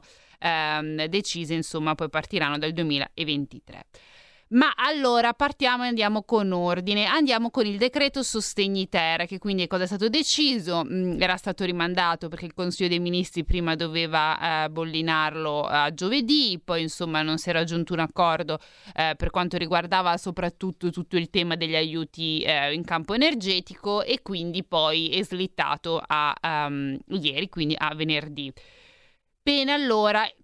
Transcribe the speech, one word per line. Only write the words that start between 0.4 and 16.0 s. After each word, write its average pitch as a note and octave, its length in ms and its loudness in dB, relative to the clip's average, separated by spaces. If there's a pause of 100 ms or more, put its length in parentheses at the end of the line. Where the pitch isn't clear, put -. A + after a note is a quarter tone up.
ehm, D#3 640 -2
decise, E3+ 500 -4
insomma, D#3 400 -2
poi D#3 160 -4
partiranno D3+ 480 -2
dal D#3 120 -2
duemilaventitré. D3 1160 -4 (600)
Ma B3+ 280 4
allora A#3+ 580 2
partiamo B3 520 0
e - 20 0
andiamo G#3+ 340 2
con G#3 300 2
ordine. F3+ 540 2
Andiamo A#3 440 4
con A#3 160 2
il G3+ 140 -2
decreto C4+ 420 2
sostegni G3 680 0
ter, E3 380 0
che F#3 140 -8
quindi F#3+ 240 0
è D#3+ 40 0
cosa F#3 160 0
è F3+ 40 0
stato G3+ 200 0
deciso. A3+ 760 2
Mm, F3+ 340 -2
era F#3 160 2
stato F#3 300 -4
rimandato F3 640 0
perché E3+ 180 -10
il E3 80 -14
Consiglio F3+ 360 -2
dei F3 100 2
Ministri F3 440 -2
prima E3 320 2
doveva, D#3+ 880 0
eh, D#3 40 -4
bollinarlo D#3 920 0
a D3 280 2
giovedì, A3+ 720 0